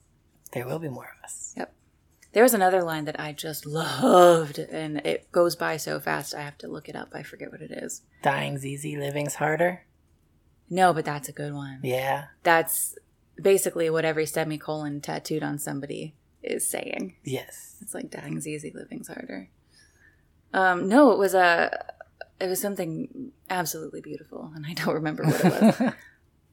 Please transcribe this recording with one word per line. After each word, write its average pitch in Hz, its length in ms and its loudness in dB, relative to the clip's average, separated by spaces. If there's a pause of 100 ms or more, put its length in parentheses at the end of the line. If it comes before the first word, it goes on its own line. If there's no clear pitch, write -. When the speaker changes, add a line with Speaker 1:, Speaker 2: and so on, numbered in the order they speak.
(520)
Speaker 1:
There 123 140 -6
will 151 140 -6
be 160 80 -8
more 123 280 -14
of - 80 -20
us. - 320 -16
Speaker 2:
Yep. - 160 -12 (600)
There 214 100 8
was 247 120 8
another 185 280 4
line 160 220 -4
that 151 160 -8
I 151 120 -6
just 147 340 -10
loved, 160 920 6
and 156 480 -6
it - 260 -4
goes 175 240 4
by 165 200 -4
so 151 240 -6
fast 151 340 -6
I 147 80 -10
have 143 160 -14
to - 100 -18
look 156 200 -14
it 143 80 -12
up. - 180 -12
I 143 80 -10
forget - 300 -16
what - 100 -18
it 156 100 -16
is. - 300 -12 (200)
Speaker 1:
"Dying's 143 440 -2
easy, 143 300 -8
living's 143 400 -4
harder"? 165 460 0 (840)
Speaker 2:
No, 180 240 6
but 156 120 -2
that's 147 240 -6
a 147 40 -14
good 147 220 -8
one. 135 280 -12
Speaker 1:
Yeah. 135 440 -2 (180)
Speaker 2:
That's 165 520 2 (440)
basically 175 500 2
what 160 140 0
every 156 220 0
semicolon 151 760 -4
tattooed 156 420 -6
on 147 160 -4
somebody 147 560 -8 (280)
is - 260 -4
saying. - 560 -8
Speaker 1:
Yes. - 560 -10
Speaker 2:
It's - 140 -14
like, 175 180 -10
"Dying's 151 340 -10
easy, 151 260 -10
living's - 360 -14
harder." - 420 -14 (1000)
Um, 185 360 2
no, 254 220 8
it 185 80 4
was 190 160 2
a, 170 500 4 (560)
it 185 60 -4
was 185 140 -2
something 165 720 -6 (160)
absolutely 160 540 -6
beautiful, 147 520 -14
and 151 120 -12
I 170 80 -8
don't - 200 -2
remember 156 300 -4
what 156 200 2
it - 360 6
was. 226 180 0
Speaker 1:
<laughs> - 40 -20 (500)